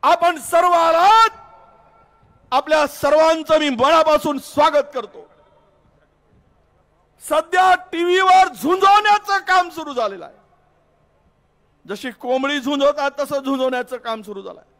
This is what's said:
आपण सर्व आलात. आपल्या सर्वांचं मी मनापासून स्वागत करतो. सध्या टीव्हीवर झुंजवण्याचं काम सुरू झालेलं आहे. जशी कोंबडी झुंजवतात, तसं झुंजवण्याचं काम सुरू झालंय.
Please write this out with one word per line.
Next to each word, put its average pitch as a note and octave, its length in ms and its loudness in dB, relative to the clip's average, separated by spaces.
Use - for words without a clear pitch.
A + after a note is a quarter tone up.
आपण E4+ 360 0
सर्व F4 320 0
आलात. F4 580 4
आपल्या D4+ 360 0
सर्वांचं D#4 720 0
मी D4+ 100 -2
मनापासून D4 720 2
स्वागत D4 540 0
करतो. A#3 320 -14
सध्या F4+ 500 0
टीव्हीवर F#4 560 2
झुंजवण्याचं G4 920 2
काम F#4 320 0
सुरू D#4+ 240 -12
झालेलं G3 320 -6
आहे. C#3 120 -20
जशी G#3 260 -12
कोंबडी C4 480 -4
झुंजवतात, C#4 600 -2
तसं C#4 200 -6
झुंजवण्याचं B3+ 580 -6
काम A3+ 240 -10
सुरू G3 200 -16
झालंय. F#3+ 220 -20